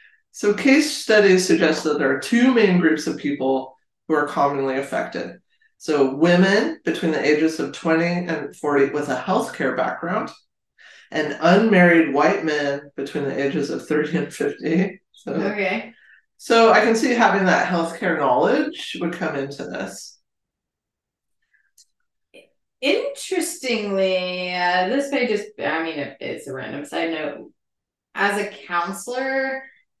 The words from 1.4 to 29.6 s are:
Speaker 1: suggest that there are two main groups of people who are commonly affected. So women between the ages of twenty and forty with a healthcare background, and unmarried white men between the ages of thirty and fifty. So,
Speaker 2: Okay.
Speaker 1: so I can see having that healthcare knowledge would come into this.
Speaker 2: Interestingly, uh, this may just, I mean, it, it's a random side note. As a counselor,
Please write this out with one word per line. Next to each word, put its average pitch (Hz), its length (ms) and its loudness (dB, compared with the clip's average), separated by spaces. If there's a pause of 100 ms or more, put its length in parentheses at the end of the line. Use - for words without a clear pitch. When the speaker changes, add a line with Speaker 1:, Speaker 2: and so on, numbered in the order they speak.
Speaker 1:
suggest 160 380 2
that 147 160 0
there 135 160 0
are - 40 -4
two 247 340 2
main 196 260 4
groups 156 280 2
of - 100 -4
people 135 600 -4 (300)
who 151 80 0
are 147 120 2
commonly 139 500 0
affected. - 640 -6 (440)
So 139 300 2
women 190 680 4
between 160 280 -2
the 151 120 -2
ages 151 360 2
of 135 120 -6
twenty 175 540 -2
and 156 300 -6
forty 139 340 2
with 143 200 -4
a 127 60 -4
healthcare 131 640 -2
background, - 540 -4 (800)
and 147 280 -4
unmarried 175 720 6
white 160 320 2
men 143 520 -2
between 139 300 -6
the 135 140 -4
ages 139 300 -2
of - 180 -8
thirty 151 300 0
and - 160 -6
fifty. - 640 -2 (120)
So, - 220 -12
Speaker 2:
Okay. 202 600 -4 (440)
Speaker 1:
so 226 360 6
I - 80 6
can 226 140 4
see 247 180 2
having 196 320 4
that - 260 2
healthcare 165 460 -2
knowledge 165 840 0
would 175 140 -4
come 151 220 -6
into 139 280 -6
this. - 540 -12 (2750)
Speaker 2:
Interestingly, 196 1700 -2
uh, 180 340 0
this 277 220 -2
may 247 160 -2
just, 202 220 -2 (100)
I 160 240 -4
mean, 156 160 -8
it, - 200 -10
it's - 280 -12
a 131 60 -10
random 135 320 -10
side 165 260 -4
note. 151 400 -8 (640)
As 202 260 0
a 196 80 -6
counselor, 262 1120 -6 (400)